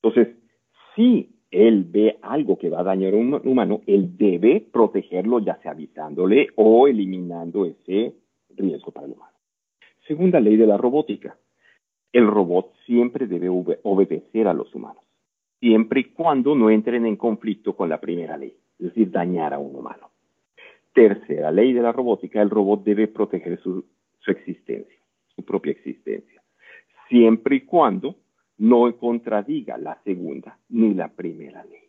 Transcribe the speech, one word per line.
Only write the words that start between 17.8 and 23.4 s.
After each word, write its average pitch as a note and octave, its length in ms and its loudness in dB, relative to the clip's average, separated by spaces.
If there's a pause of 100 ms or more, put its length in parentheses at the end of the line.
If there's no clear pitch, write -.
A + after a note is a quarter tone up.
la D2+ 100 -4
primera E2+ 380 -8
ley, C#2 180 -16 (240)
es - 80 -10
decir, G2 240 -2
dañar F2 420 -4
a C#2+ 60 -8
un C#2 160 -12
humano. - 340 -18 (840)
Tercera D#2 580 4
ley A2+ 220 2
de A#2+ 80 0
la A#2 100 0
robótica, A2+ 500 -2
el G#2 80 2
robot G2+ 340 0
debe G#2+ 240 0
proteger F2+ 540 -6